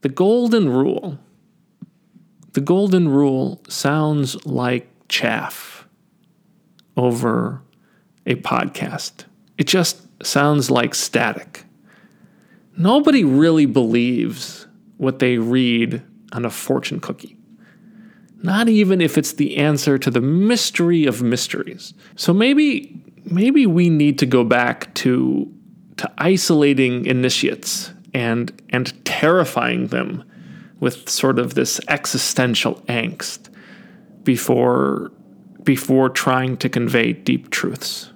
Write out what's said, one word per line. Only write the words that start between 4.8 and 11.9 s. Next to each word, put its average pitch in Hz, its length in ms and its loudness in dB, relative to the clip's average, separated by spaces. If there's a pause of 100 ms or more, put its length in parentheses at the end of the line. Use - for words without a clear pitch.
chaff - 800 -6 (1080)
over 120 640 -2 (640)
a 120 100 0
podcast. - 880 -6 (340)
It 156 80 0
just - 360 0 (220)
sounds 143 460 2
like 123 240 0
static. - 680 -4 (1120)